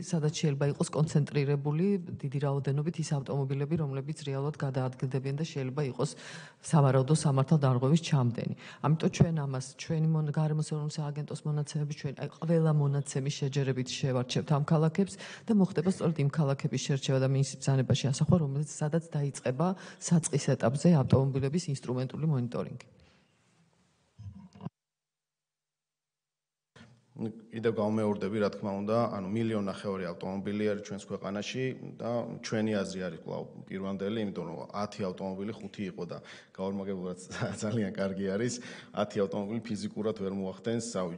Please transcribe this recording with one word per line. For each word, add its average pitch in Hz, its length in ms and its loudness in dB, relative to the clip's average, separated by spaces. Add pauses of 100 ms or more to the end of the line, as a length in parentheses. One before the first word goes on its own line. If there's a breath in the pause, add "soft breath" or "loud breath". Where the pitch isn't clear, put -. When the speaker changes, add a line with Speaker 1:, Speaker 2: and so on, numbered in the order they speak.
Speaker 1:
სადაც 151 340 0
შეიძლება 143 340 2
იყოს 151 220 0
კონცენტრირებული 147 960 2 (260)
დიდი 135 260 -4
რაოდენობით 143 580 0
ის 156 140 -4
ავტომობილები, 139 640 -2
რომლებიც 139 460 -4
რეალურად 139 360 -4
გადაადგილდებიან 135 800 -2
და 151 80 -2
შეიძლება 135 380 -4
იყოს 131 280 -2 (480 loud breath)
სავარაუდო 135 580 6
სამართალდარღვევის 139 840 4
ჩამდენი. 123 520 2 (240 loud breath)
ამიტომ 160 300 4
ჩვენ 175 300 6
ამას, 135 320 -4
ჩვენი 160 380 0
მონ-, 156 220 2
გარემოს 156 380 2
ეროვნულ 151 240 -4
სააგენტოს 147 500 -6
მონაცემები, 147 520 -2
ჩვენ, 139 200 -6
აი, 143 160 -8
ყველა 160 420 4
მონაცემის 143 600 2
შეჯერებით 131 540 0
შევარჩევთ 127 600 0
ამ 147 140 6
ქალაქებს 160 500 4 (260 loud breath)
და - 140 0
მოხდება 185 360 4
სწორედ 165 280 2
იმ 143 120 4
ქალაქების 139 520 2
შერჩევა 135 360 2
და 131 100 4
მინისტრის 135 300 2
ბრძანებაში 131 480 2
ასახვა, 156 300 4
რომელიც, 147 340 0
სადაც 151 360 -2
დაიწყება 143 600 -2 (260 loud breath)
საწყის - 520 2
ეტაპზე 147 480 4
ავტომობილების 135 760 2
ინსტრუმენტული 131 580 -2
მონიტორინგი. 123 600 -2 (4000 soft breath)
Speaker 2:
ნუ, 113 180 -6 (140)
კიდევ 113 320 -2
გავმეორდები, 104 640 0
რა 101 80 2
თქმა 101 240 -6
უნდა, 101 260 0 (100)
ანუ 98 200 -4
მილიონ 110 380 0
ნახევარი 95 400 -4
ავტომობილი 95 600 -4
არის 101 160 0
ჩვენს 98 220 -10
ქვეყანაში 101 600 -6 (260)
და 110 220 -6 (240)
ჩვენი 110 360 0
აზრი 92 300 -2
არის 82 180 -6
კვლავ 92 220 -8 (180)
პირვანდელი, 98 580 -4
იმიტომ 92 280 -4
რომ 82 100 -8 (140)
ათი 104 320 -6
ავტომობილი 95 500 -6
ხუთი 101 320 -10
იყო 87 200 -6
და 78 140 -10 (300 loud breath)
გაორმაგებულად 95 720 -6 (220)
<laughs> 101 220 -4
ძალიან 107 300 -2
კარგი 98 340 -4
არის. 107 280 -2 (360 loud breath)
ათი 104 280 -4
ავტომობილი 101 420 -2
ფიზიკურად 104 560 -4
ვერ 95 160 -4
მოახდენს. 98 580 -4
ავი, 90 280 -4